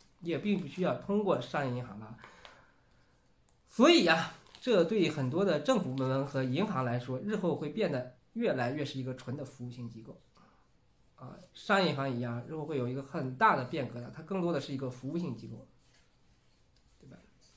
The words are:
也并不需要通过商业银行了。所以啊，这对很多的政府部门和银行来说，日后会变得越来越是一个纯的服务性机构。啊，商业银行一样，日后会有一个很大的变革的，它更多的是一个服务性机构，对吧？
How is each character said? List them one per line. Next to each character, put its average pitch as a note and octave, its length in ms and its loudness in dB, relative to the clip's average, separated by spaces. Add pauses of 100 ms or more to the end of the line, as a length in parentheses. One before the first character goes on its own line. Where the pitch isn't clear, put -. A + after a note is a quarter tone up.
(200)
也 E3 180 -4
并 G3+ 220 0
不 C#3+ 60 -6
需 F3+ 160 -6
要 C#3+ 140 2
通 G#3 260 0
过 D#3+ 180 2
商 C#3+ 260 -2
业 B2 100 -2
银 A#2+ 100 -6
行 G#2 120 -14
了。 G#2+ 180 -14 (1500)
所 C4+ 220 8
以 B3 160 8
啊， E3 260 4 (280)
这 F#3 240 6
对 F3 260 4
很 C3+ 180 -2
多 E3+ 160 2
的 D#3 160 4
政 A3+ 220 2
府 B2+ 120 -4
部 C3 100 0
门 C3 200 2
和 C3+ 180 -2
银 C3 240 0
行 C3 180 -2
来 B2 140 0
说， B2+ 200 -4
日 G#3 180 -2
后 E3 200 0
会 D3+ 120 -6
变 F3 240 0
得 - 240 -4 (160)
越 A3+ 220 0
来 B2 160 0
越 D3 140 -2
是 C3 140 -6
一 B2 60 -6
个 B2+ 100 -6
纯 B2+ 220 -8
的 D3 80 -8
服 B2 220 -12
务 B2 40 -10
性 A#2 200 -10
机 A2 120 -16
构。 - 160 -18 (960)
啊， - 200 -18 (160)
商 G3 300 2
业 D#3+ 80 4
银 C#3 60 -2
行 C#3 140 0
一 A#2+ 100 -2
样， A#2+ 280 -4
日 D#3 60 -8
后 D#3 100 -6
会 D3+ 140 -2
有 B2 100 0
一 C3 60 -4
个 C#3 80 -4
很 C3 340 -6
大 A3 200 6
的 C3 80 -2
变 C3 240 -4
革 A#2+ 120 -10
的， B2 140 -12
它 D#3 80 -14
更 F#3+ 180 -4
多 E3+ 120 0
的 C#3 80 0
是 C#3+ 120 -6
一 C3+ 40 -4
个 C3 120 -4
服 B2+ 220 -10
务 E3 80 -4
性 C#3 180 -4
机 A2+ 120 -12
构， - 200 -14 (1300)
对 - 100 -20
吧？ - 100 -20 (380)